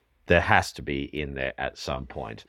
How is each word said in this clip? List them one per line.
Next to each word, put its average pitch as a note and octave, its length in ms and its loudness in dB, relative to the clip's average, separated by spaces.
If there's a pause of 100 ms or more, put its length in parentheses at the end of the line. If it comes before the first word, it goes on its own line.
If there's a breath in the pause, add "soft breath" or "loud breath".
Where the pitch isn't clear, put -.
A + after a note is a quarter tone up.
(260)
There E2+ 140 8
has F#2 320 4
to C#2+ 100 -14
be C#2 220 -4
in C#2+ 300 -8
there C2 240 -4
at C2+ 200 -6
some C2 280 -6
point. C2+ 420 -12